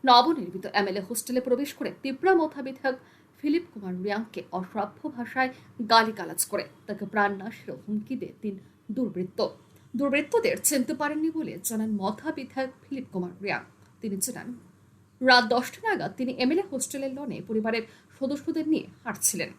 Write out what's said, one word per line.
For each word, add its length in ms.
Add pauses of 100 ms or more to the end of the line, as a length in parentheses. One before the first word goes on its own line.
নবনির্মিত 640
এমএলএ 280
হোস্টেলে 400
প্রবেশ 340
করে 180 (100)
তিপ্রা 320
মথা 280
বিধায়ক 360 (440)
ফিলিপ 200 (120)
কুমার 280
রিয়াংকে 400 (100)
অশ্রাব্য 580
ভাষায় 380 (420)
গালিগালাজ 560
করে 180 (220)
তাকে 200
প্রাণনাশেরও 720 (100)
হুমকি 280
দেয় 160 (100)
তিন 160 (340)
দুর্বৃত্ত। 560 (480)
দুর্বৃত্তদের 680
চিনতে 320
পারেননি 360
বলে 340
জানান 260
মথা 420
বিধায়ক 380 (180)
ফিলিপ 240
কুমার 180 (120)
রিয়াং। 180 (400)
তিনি 160
জানান, 420 (680)
রাত 180
দশটা 440
নাগাদ 280
তিনি 160
এমএলএ 300 (100)
হোস্টেলের 420
লনে 340
পরিবারের 340 (380)
সদস্যদের 480
নিয়ে 180 (180)
হাঁটছিলেন। 540